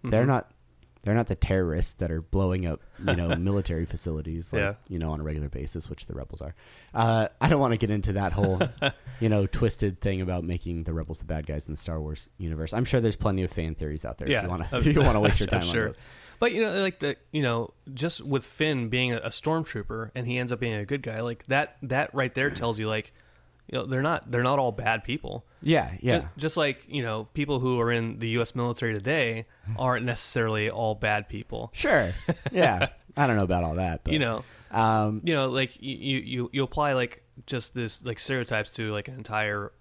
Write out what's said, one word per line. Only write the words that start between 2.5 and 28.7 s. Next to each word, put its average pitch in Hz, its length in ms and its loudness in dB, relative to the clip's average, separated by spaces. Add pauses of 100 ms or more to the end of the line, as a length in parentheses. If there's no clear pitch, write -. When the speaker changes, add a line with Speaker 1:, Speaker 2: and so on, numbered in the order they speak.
Speaker 1:
up, 80 140 -2 (260)
you - 100 4
know, 85 120 0
Speaker 2:
<laughs> 82 80 2
Speaker 1:
military 90 500 0
facilities, 80 680 -6
like, 107 60 2
Speaker 2:
Yeah. 101 140 0 (140)
Speaker 1:
you 90 100 -6
know, 80 120 -2
on 76 100 -4
a - 20 -6
regular 76 280 -4
basis, 73 400 -8
which - 160 -12
the - 80 -10
rebels - 280 -12
are. 76 120 -10 (400)
Uh, 113 340 4 (120)
I - 80 6
don't 151 120 6
wanna 117 180 4
get 101 120 2
into 104 240 0
that 98 180 0
whole, 95 280 2 (300)
Speaker 2:
<laughs> - 300 -14
Speaker 1:
you 113 100 4
know, 101 160 4
twisted 101 540 0
thing 95 200 0
about 90 240 0
making 85 400 -4
the 80 100 -4
rebels 80 240 -6
the - 60 -10
bad 78 220 -4
guys 76 200 -4
in 78 60 -8
the 73 80 -6
Star 80 200 -6
Wars 76 280 -8 (100)
universe. 80 360 -4
I'm 120 100 2
sure 123 160 2
there's 110 160 2
plenty 95 260 0
of 90 80 0
fan 80 240 -4
theories 78 300 -6
out 60 140 -8
there - 100 -6
Speaker 2:
Yeah, 120 100 2
Speaker 1:
if 98 60 -2
you 90 60 -4
wanna, 85 220 -4
Speaker 2:
I'm 127 60 0
Speaker 1:
<laughs> 131 80 4
if - 0 -
you 147 140 6
wanna 117 200 6
waste 104 200 6
your 98 80 0
Speaker 2:
<laughs> - 40 0
I'm 95 100 4
Speaker 1:
time 87 80 -2
Speaker 2:
sure. 113 120 2
Speaker 1:
on 107 100 -2
those. - 100 -16 (360)
Speaker 2:
But, 233 140 4
you 208 100 2
know, 202 180 2
like, 190 180 0
the, 143 180 -2 (160)
you 151 100 2
know, 117 300 0 (220)
just 151 280 -2
with 135 240 0
Finn 139 440 0
being 127 220 2
a, 113 60 -2
a - 120 -4
stormtrooper 113 840 -4
and 123 120 -4
he 123 120 -2
ends 123 140 -2
up 117 80 -4
being 117 140 -2
a 104 120 -4
good 139 160 -4
guy, 113 200 -6
like, 120 240 -6
that, 135 360 0
that 131 320 -2
right 127 200 0
there 139 160 2
tells 113 280 -2
you, 107 100 -2
like, 107 240 -4 (560)
you 127 100 -4
know, - 80 -4
they're 131 160 0
not, 156 280 -2
they're 120 120 2
not 135 160 4
all 123 140 2
bad 110 320 -2
people. - 400 -8 (160)
Speaker 1:
Yeah, 147 400 2
yeah. 120 200 2
Speaker 2:
Ju-, - 80 -10 (100)
just 156 180 -2
like, 147 320 0
you 143 140 -4
know, 110 220 -4 (100)
people 143 260 -2
who 127 180 2
are 117 140 2
in 113 260 -2
the 113 120 -4
U 117 120 2
S - 120 -4
military 120 400 -2